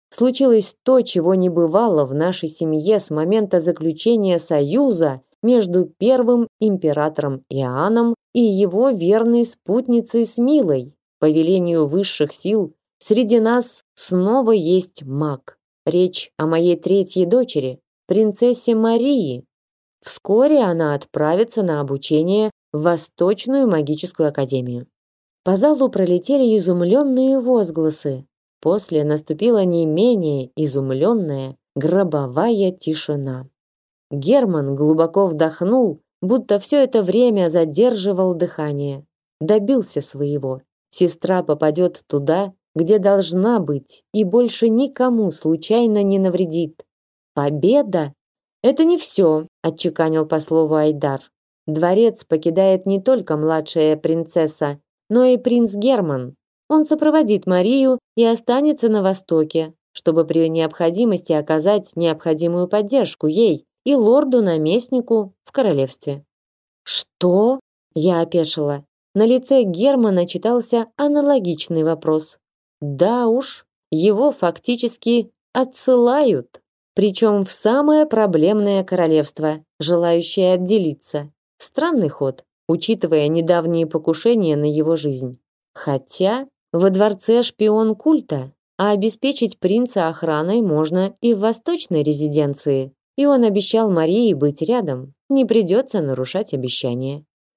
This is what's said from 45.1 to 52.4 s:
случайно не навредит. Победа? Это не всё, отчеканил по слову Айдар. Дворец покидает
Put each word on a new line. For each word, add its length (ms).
случайно 720
не 160
навредит. 680
Победа? 800
Это 220
не 120
всё, 500
отчеканил 600
по 160
слову 360
Айдар. 440
Дворец 580
покидает 640